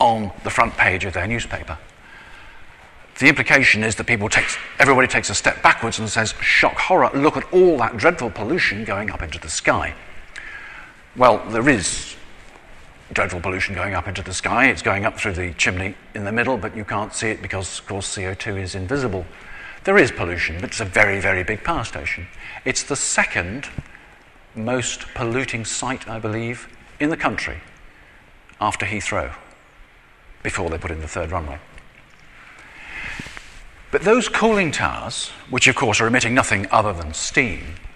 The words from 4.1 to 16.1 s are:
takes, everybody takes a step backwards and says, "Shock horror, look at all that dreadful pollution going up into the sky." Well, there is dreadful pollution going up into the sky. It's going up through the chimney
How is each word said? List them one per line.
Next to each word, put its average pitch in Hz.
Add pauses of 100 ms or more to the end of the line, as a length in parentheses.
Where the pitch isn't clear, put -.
takes, - (220)
everybody 131
takes 120
a 101
step -
backwards 117
and 110
says, 107
"Shock -
horror, -
look 143
at -
all 180
that 113
dreadful 127
pollution 110
going 104
up -
into 82
the -
sky." 80 (1200)
Well, 120 (100)
there 113
is - (960)
dreadful 95
pollution 95
going 95
up 92
into 95
the 92
sky. 113
It's 104
going 101
up 110
through 104
the 90
chimney 95 (200)